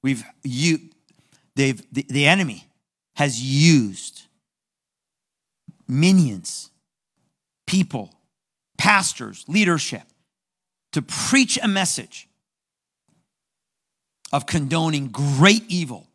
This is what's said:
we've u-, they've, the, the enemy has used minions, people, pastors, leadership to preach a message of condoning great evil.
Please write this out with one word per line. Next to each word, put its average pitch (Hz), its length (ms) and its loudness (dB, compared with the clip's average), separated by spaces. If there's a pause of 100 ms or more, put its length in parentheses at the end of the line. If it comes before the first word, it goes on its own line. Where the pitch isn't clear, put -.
we've 131 200 -4 (200)
u-, 143 480 -2 (640)
they've, 135 260 0 (100)
the, 139 160 -6
the 143 200 0
enemy 165 420 0 (460)
has 127 280 -2
used 135 840 2 (1600)
minions, 143 800 0 (960)
people, 147 480 -2 (600)
pastors, 165 720 -2
leadership 175 540 0 (880)
to 151 80 -4
preach - 640 0
a 226 40 -4
message 190 640 -4 (2000)
of 143 100 -2
condoning 151 640 -2
great 143 600 4
evil. 143 460 -8